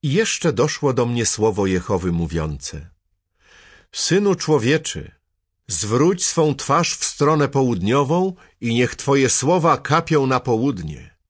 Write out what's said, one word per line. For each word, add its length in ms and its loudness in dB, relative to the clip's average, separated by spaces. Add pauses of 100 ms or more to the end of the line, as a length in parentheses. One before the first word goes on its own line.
I 100 -2
jeszcze 400 0
doszło 400 0
do 140 0
mnie 200 -2
słowo 400 0
Jehowy 460 0
mówiące: 760 -6 (1000)
Synu 420 0
człowieczy, 760 0 (580)
zwróć 560 0
swą 300 2
twarz 400 0
w 100 -6
stronę 440 2
południową 840 0 (260)
i 140 -2
niech 200 0
twoje 360 2
słowa 460 2
kapią 500 0
na 140 0
południe. 760 -4 (140)